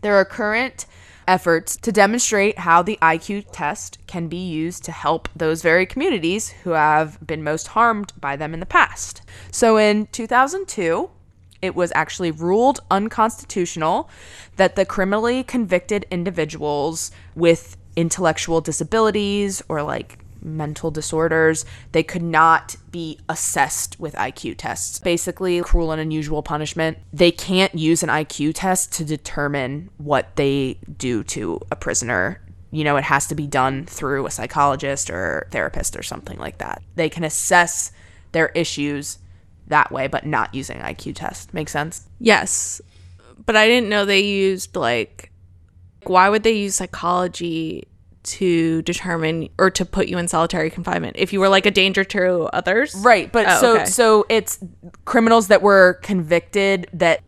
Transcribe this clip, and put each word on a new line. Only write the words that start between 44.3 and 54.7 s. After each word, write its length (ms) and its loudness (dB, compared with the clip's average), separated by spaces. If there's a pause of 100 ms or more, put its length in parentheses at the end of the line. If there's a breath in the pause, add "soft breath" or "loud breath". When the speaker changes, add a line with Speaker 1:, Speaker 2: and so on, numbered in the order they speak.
Speaker 2:
like, 560 -4 (720)
why 260 4
would 140 2
they 100 4
use 220 -2
psychology 1120 -4 (340)
to 600 0
determine 760 -4
or 100 6
to 160 0
put 240 -2
you 80 -4
in 100 -2
solitary 440 0
confinement 480 -4
if 120 2
you 100 -2
were, 100 6
like, 160 6
a 40 6
danger 340 2
to 400 0 (100)
others? 400 0
Speaker 1:
Right, 360 4
but 160 2
Speaker 2:
Oh, 140 4
Speaker 1:
so, 140 6
Speaker 2:
okay. 100 4
Speaker 1:
so 460 4
it's 280 0 (460)